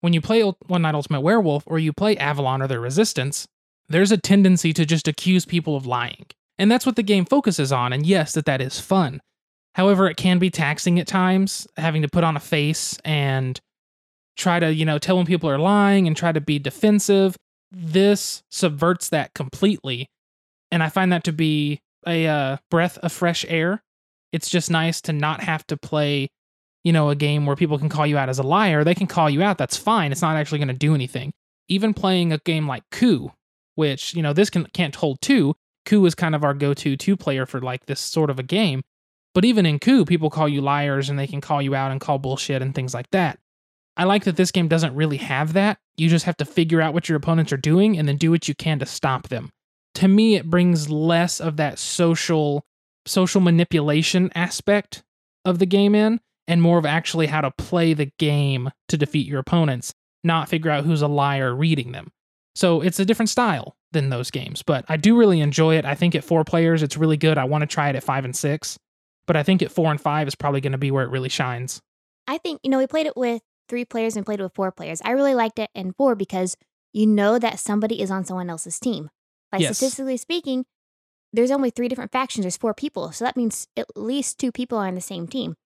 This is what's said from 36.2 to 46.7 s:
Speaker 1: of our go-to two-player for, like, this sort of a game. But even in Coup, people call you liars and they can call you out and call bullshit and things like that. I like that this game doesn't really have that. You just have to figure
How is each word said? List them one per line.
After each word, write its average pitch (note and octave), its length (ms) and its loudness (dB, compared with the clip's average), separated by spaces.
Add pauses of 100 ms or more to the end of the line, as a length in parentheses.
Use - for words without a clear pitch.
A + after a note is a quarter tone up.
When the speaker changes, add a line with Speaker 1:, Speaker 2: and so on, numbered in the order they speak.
Speaker 1:
of D3 80 -2
our C#3+ 100 2
go-to C#3 440 0
two-player C#3 480 0
for, B2 160 -8
like, B2+ 240 -8
this - 160 -8
sort D#3 280 0
of C3+ 100 -4
a C3 40 -6
game. D#3+ 380 -2 (520)
But F3+ 120 4
even G#3+ 200 4
in D3 140 2
Coup, B3 240 6
people D#3 260 2
call D#3 200 0
you C#3+ 120 -2
liars C#3 480 0
and C#3+ 80 -4
they C#3 100 -4
can C#3+ 140 -8
call C#3+ 200 -2
you C#3 140 -2
out C3+ 160 -2
and C3+ 100 -6
call C#3+ 160 0
bullshit C3+ 440 -4
and C3 140 -4
things B2+ 180 -6
like B2 180 -10
that. F3+ 280 0 (580)
I E3+ 60 0
like G3 220 2
that F3+ 120 0
this F#3 140 2
game E3+ 160 0
doesn't D#3+ 280 0
really D3 220 0
have D3 360 -2
that. G3 260 0 (180)
You D#3+ 100 2
just E3 180 4
have F3 120 -2
to D3 80 -4
figure E3 360 2